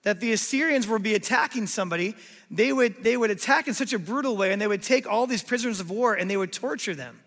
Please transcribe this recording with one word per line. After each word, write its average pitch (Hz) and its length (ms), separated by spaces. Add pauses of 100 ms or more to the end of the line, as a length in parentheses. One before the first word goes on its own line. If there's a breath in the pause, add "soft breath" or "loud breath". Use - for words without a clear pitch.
that 196 180
the 226 140
Assyrians 269 540
would 220 140
be 208 140
attacking 233 520
somebody, 180 480 (360 loud breath)
they 247 220
would, 247 300
they 226 120
would 226 160
attack 277 380
in 233 40
such 254 200
a 226 60
brutal 233 360
way, 196 160
and 202 100
they 214 60
would 202 160
take 262 240
all 220 180
these 247 160
prisoners 233 380
of 175 100
war 226 240
and 185 160
they 202 60
would 190 160
torture 254 420
them. 123 340